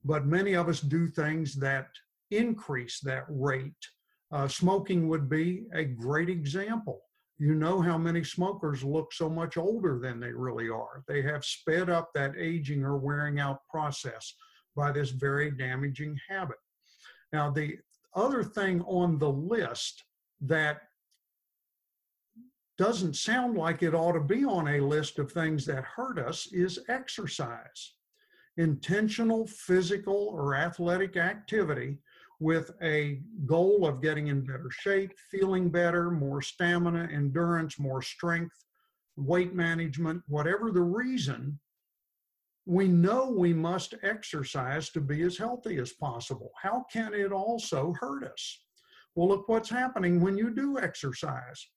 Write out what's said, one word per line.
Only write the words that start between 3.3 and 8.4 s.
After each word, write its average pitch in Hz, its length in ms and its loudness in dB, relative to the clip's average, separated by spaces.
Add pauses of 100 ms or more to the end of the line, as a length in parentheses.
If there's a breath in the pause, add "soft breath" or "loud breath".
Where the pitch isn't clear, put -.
Uh, 139 160 0
smoking 185 600 2
would 151 200 0
be 180 440 0
a 160 120 -2
great 139 440 -2
example. 185 760 -4 (360)
You 147 160 4
know 170 280 2
how 165 160 2
many 165 260 2
smokers 160 580 -2